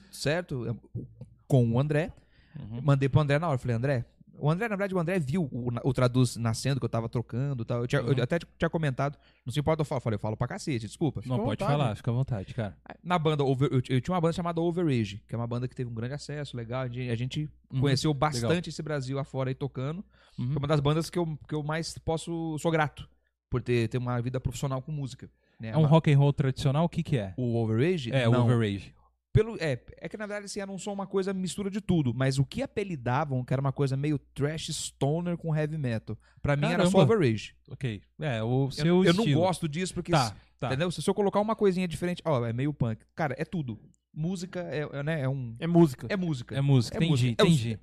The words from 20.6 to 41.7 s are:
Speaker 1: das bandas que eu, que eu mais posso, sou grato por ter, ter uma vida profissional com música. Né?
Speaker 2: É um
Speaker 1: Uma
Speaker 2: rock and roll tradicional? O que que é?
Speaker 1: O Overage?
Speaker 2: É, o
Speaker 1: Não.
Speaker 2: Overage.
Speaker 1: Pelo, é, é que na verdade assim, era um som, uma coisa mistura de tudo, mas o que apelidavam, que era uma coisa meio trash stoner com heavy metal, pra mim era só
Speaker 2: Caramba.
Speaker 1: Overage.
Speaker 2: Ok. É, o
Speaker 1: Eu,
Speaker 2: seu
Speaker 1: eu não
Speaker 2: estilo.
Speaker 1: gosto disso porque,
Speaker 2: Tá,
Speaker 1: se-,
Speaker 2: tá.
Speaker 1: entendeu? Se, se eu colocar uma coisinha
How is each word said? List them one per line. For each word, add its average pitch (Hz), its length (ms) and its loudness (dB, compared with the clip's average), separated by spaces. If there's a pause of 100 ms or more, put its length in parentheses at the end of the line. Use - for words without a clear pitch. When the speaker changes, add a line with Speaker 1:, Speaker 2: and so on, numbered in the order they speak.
Speaker 1:
das 151 120 4
bandas 151 300 2
que 175 100 -2
eu, 160 180 -2 (100)
que 151 60 -6
eu 151 100 -2
mais 156 360 -6
posso, 160 600 -4
sou 170 120 0
grato 156 360 0 (420)
por 123 120 0
ter, 120 280 2
ter 127 80 -4
uma 123 240 -2
vida 127 180 -4
profissional 131 420 -4
com 156 100 -10
música. 139 380 -8 (300)
Né? 110 100 -8
Speaker 2:
É 117 80 0
um 156 40 6
Speaker 1:
Uma 151 60 6
Speaker 2:
rock 156 240 6
and 139 60 6
roll 143 160 6
tradicional? 139 520 0
O 165 40 0
que 165 140 -4
que 131 140 -2
é? 95 200 -4
Speaker 1:
O 120 200 0
Overage? 117 540 0
Speaker 2:
É, 127 160 2
o 113 40 6
Speaker 1:
Não. 123 140 6
Speaker 2:
Overage. 110 480 0 (380)
Speaker 1:
Pelo, 220 280 2
é, 143 180 -2 (200)
é - 100 -14
que - 80 -10
na 214 100 -8
verdade 202 200 -8
assim, 202 160 -8
era 196 100 -8
um 196 60 -8
som, 202 160 -8
uma 196 140 -6
coisa 196 260 0
mistura 190 360 -4
de 196 120 -4
tudo, 147 320 2
mas 131 260 2
o 135 60 4
que - 160 -8
apelidavam, 143 840 -2
que 120 100 -6
era 127 80 0
uma 139 120 0
coisa 135 240 0
meio 147 200 0 (160)
trash 151 360 -4
stoner 165 680 -2
com 160 160 -4
heavy 156 240 -2
metal, 117 400 -4 (240)
pra 143 140 2
mim 143 120 2
era 180 180 4
só 190 140 6
Speaker 2:
Caramba. 180 140 8
Speaker 1:
Overage. 127 400 2 (160)
Speaker 2:
Ok. 113 320 -6 (180)
É, 131 220 -2
o 127 260 0
Speaker 1:
Eu, 127 40 -4
Speaker 2:
seu 147 140 -4 (180)
Speaker 1:
eu 175 100 6
não 208 120 2
Speaker 2:
estilo. 151 160 4
Speaker 1:
gosto 175 260 0
disso 175 260 -4
porque, 175 200 -2
Speaker 2:
Tá, 135 140 4
Speaker 1:
se-, 101 60 -6 (240)
Speaker 2:
tá. 131 100 -6
Speaker 1:
entendeu? 135 220 0
Se, 160 120 -6
se 170 80 0
eu 190 40 2
colocar 196 280 2
uma 220 120 0
coisinha 185 320 2